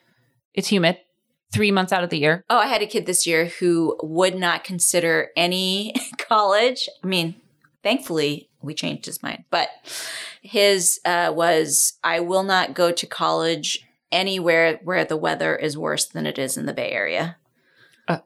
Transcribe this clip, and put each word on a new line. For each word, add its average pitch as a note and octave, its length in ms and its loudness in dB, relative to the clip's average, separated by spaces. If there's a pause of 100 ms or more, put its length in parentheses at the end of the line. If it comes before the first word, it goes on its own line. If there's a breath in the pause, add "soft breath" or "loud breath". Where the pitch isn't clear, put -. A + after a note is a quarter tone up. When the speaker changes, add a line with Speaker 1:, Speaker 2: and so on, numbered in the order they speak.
(540)
Speaker 1:
it's - 140 -4
humid F3+ 300 4 (540)
three G#3 200 2
months F#3 200 2
out F#3 120 2
of E3+ 80 -2
the E3 80 0
year. D#3+ 300 2
Speaker 2:
Oh, A#3+ 100 4
I G#3+ 80 4
had A3 160 0
a - 40 -4
kid F#3+ 200 -4
this F3+ 180 0
year E3+ 200 2
who E3+ 580 0
would F3+ 320 0
not F3 280 -2
consider E3 720 0
any F#3 600 0 (160)
<laughs> - 60 -20
college. G#3+ 680 2 (160)
I F3+ 40 -4
mean, F3 340 -2 (420)
thankfully, D#3+ 680 -2 (120)
we C#3+ 140 -10
changed - 320 -8
his - 160 -12
mind. - 260 -10
But E3+ 200 0 (760 loud breath)
his, G3+ 600 2
uh, F3 300 2
was, D#3+ 580 2 (100)
"I E3+ 160 0
will F#3 240 0
not F#3 320 0
go E3+ 160 4
to E3+ 160 -4
college D#3+ 760 -2 (280)
anywhere E3+ 720 2
where E3+ 220 -2
the D#3 120 -2
weather D#3 380 -2
is D3+ 220 -4
worse D#3 280 -2
than D#3 220 -6
it C#3+ 100 -6
is C3+ 200 -4
in C#3+ 100 -6
the C#3+ 60 -4
Bay - 180 -6
Area." A#2 460 -4 (720 soft breath)
Speaker 1:
Uh, E3+ 180 -2